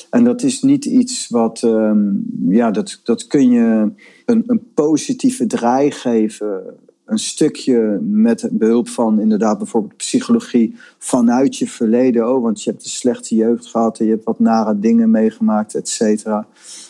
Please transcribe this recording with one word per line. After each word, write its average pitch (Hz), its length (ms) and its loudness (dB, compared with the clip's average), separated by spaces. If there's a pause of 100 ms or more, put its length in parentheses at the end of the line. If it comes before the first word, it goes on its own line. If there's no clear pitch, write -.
En 120 140 4
dat 120 200 0
is - 180 -2
niet 139 240 2
iets - 440 0
wat, 113 340 -2
ehm, 107 460 2 (400)
ja, 113 220 2
dat, 98 320 -6
dat - 240 -4
kun 131 240 4
je 110 400 2 (340)
een, 113 220 2
een 113 140 0 (120)
positieve 131 720 0
draai 123 440 0
geven. 107 720 -2 (420)
Een 110 140 -2
stukje 117 840 0
met 110 500 2
behulp 110 380 0
van 110 300 0
inderdaad 107 380 0
bijvoorbeeld 107 400 -6
psychologie 117 800 0 (220)
vanuit 127 600 0
je 127 100 -4
verleden. 117 680 0
Oh, 131 80 0
want 110 200 -4
je 123 60 -4
hebt - 140 -8
een - 60 -14
slechte - 460 -4
jeugd 113 320 0
gehad 113 320 -2
en 113 60 0
je 110 60 2
hebt 110 120 -2
wat 113 160 -6
nare 113 400 0
dingen 113 320 2
meegemaakt, 110 640 0
et - 140 -6
cetera. 107 580 -2 (420)